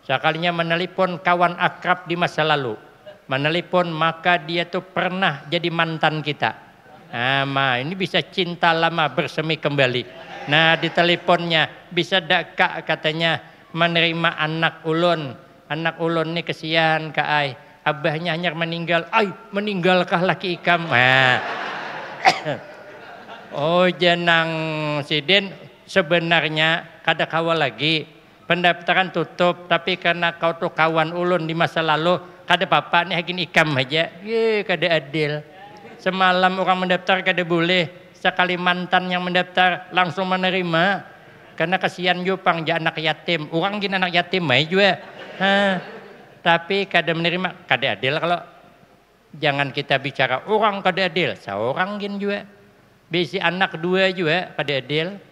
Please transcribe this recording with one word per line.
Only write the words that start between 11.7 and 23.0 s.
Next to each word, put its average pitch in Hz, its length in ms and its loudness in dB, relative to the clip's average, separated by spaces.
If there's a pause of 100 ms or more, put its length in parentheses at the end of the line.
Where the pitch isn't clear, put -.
"Bisa 180 280 0
dak 170 400 -2
Kak," 165 280 -2
katanya, 160 520 -2 (320)
"menerima 165 640 0
anak 156 520 -2
ulun? 160 480 0 (320)
Anak 165 320 -4
ulun 165 360 -2
nih 165 120 -4
kesian 160 640 0
Kak 147 160 -2
ai. 147 240 0 (360)
Abahnya 156 480 -2
hanya 175 200 -2
meninggal." 165 600 -2
"Ai, 214 160 2 (240)
meninggalkah 185 680 2
laki 175 360 -2
ikam?" 170 320 0
Nah. 127 480 6 (880)
<coughs> 135 320 0 (1000)